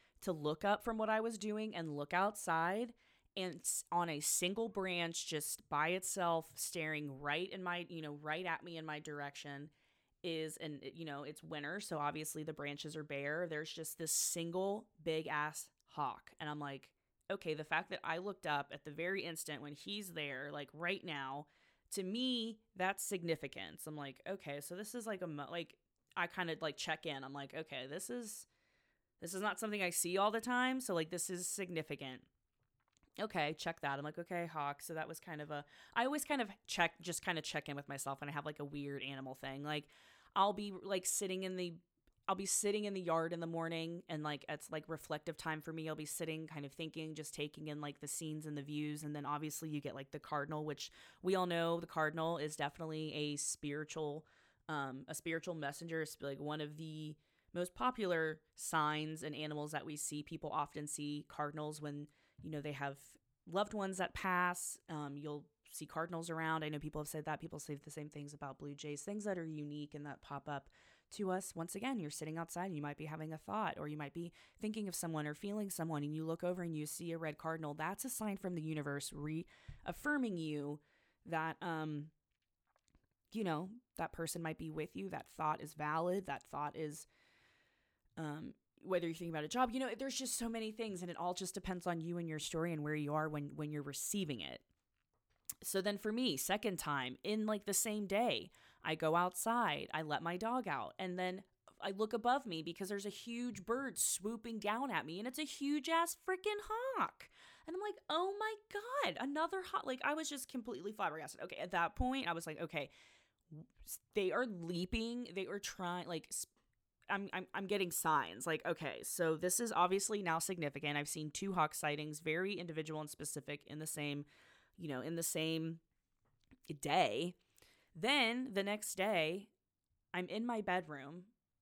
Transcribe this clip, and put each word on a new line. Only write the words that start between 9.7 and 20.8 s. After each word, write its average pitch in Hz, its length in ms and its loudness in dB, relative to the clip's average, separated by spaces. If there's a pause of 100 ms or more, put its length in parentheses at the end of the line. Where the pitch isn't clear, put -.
is, 156 320 -2
and, 151 260 -6 (120)
you 165 100 -8
know, 143 180 -6
it's 151 220 -10
winter, 160 340 -4
so 190 180 -2
obviously 151 460 0
the 156 100 -2
branches 147 440 -4
are 151 80 -4
bare. 147 440 0
There's 160 220 -2
just 160 260 -6
this 160 140 -2
single 185 800 2 (160)
big 160 240 2
ass 151 400 0 (220)
hawk. - 500 -2
And 151 100 -2
I'm 151 80 -2
like, 139 300 -6 (420)
"Okay, 170 240 0
the 151 80 -2
fact 160 280 4
that 196 120 -2
I 165 160 0
looked 190 260 -4
up 143 280 4
at - 120 -10
the 156 60 -6
very 170 340 2
instant 160 380 -4
when 147 120 -8
he's 196 400 -6
there, 143 380 -2
like, 147 200 -4
right 175 320 0